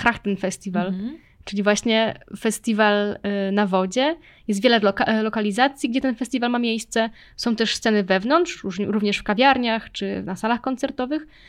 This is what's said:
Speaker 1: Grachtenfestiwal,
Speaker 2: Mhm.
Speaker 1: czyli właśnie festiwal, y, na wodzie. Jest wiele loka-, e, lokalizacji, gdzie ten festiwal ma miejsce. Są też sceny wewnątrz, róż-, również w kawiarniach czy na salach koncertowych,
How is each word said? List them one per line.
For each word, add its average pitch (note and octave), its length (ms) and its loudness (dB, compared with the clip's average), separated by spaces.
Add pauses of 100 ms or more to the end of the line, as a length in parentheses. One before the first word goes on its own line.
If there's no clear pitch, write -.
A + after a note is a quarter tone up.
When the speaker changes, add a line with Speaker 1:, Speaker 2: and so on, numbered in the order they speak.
Speaker 1:
Grachtenfestiwal, G3 840 -2
Speaker 2:
Mhm. G3+ 300 -8 (280)
Speaker 1:
czyli G3+ 180 -4
właśnie A3 560 2 (200)
festiwal, G#3 720 2 (380)
y, - 20 -2
na G#3 160 2
wodzie. F#3+ 480 0 (320)
Jest G3 160 0
wiele A#3 160 6
loka-, G3+ 260 2
e, A3 180 0
lokalizacji, A3 640 0
gdzie B3+ 120 0
ten C4 140 -2
festiwal A#3+ 360 -2
ma A#3+ 80 0
miejsce. A3+ 500 -2 (260)
Są A#3 200 0
też A3 200 0
sceny G#3+ 280 2
wewnątrz, A3+ 600 2
róż-, F#3 160 -6
również G#3 380 0
w - 60 -10
kawiarniach A#3+ 680 2
czy G3 340 -6
na F#3+ 100 -6
salach A3+ 260 -2
koncertowych, C4 680 -4 (220)